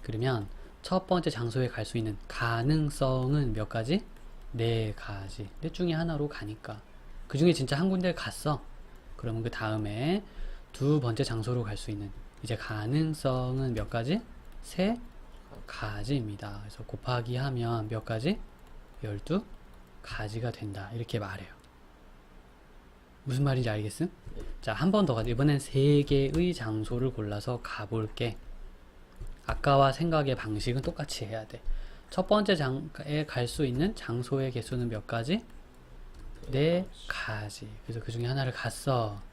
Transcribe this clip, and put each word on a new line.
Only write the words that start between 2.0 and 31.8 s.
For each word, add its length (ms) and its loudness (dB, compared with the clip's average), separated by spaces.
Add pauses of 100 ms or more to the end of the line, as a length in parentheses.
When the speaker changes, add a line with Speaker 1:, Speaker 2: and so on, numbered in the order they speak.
Speaker 1:
가능성은 1300 2
몇 160 0
가지? 340 2 (480)
네 460 2
가지. 520 -8 (120)
넷 120 -4
중에 200 0
하나로 360 0
가니까. 540 -8 (460)
그 100 0
중에 140 8
진짜 260 2
한 100 4
군데를 280 2
갔어. 440 0 (560)
그러면 280 -2
그 60 0
다음에 760 0 (480)
두 280 4
번째 220 0
장소로 400 0
갈 140 -4
수 160 -6
있는 180 -6 (320)
이제 140 -2
가능성은 1160 0
몇 140 -2
가지? 320 0 (420)
세 340 0 (680)
가지입니다. 920 -2
그래서 240 -12
곱하기 520 -2
하면 520 0
몇 160 -4
가지? 340 0 (680)
열두 400 -2 (580)
가지가 500 -4
된다. 420 -8
이렇게 240 -4
말해요. 300 -6 (1800)
무슨 200 2
말인지 260 4
알겠음? 400 -2 (240)
Speaker 2:
네. 80 -6 (180)
Speaker 1:
자, 120 -2
한 180 4
번 160 6
더 80 4
가자. 160 2
이번엔 280 6
세 440 6
개의 520 4
장소를 560 0
골라서 520 -2
가볼게. 760 -2 (1080)
아까와 460 6
생각의 440 4
방식은 460 0
똑같이 440 -4
해야 200 -6
돼. 140 -14 (500)